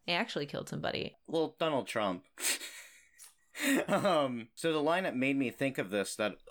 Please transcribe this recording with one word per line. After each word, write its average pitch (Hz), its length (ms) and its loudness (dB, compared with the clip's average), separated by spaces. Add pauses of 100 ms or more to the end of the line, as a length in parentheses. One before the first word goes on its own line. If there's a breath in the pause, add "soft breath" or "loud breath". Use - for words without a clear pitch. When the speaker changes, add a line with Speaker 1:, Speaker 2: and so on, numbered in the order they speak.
Speaker 1:
actually 175 400 -2
killed - 220 -6
somebody? - 480 -4 (120)
Speaker 2:
Well, 156 300 0
Donald 147 280 0
Trump. 98 380 0 (140)
<laughs> - 200 0 (1300 loud breath)
Um, 147 680 2
so 165 160 0
the 151 100 2
line 170 220 2
that 147 120 -2
made 135 200 4
me 131 140 2
think 135 280 -2
of 107 120 -2
this, 98 260 0
that 104 180 0 (160)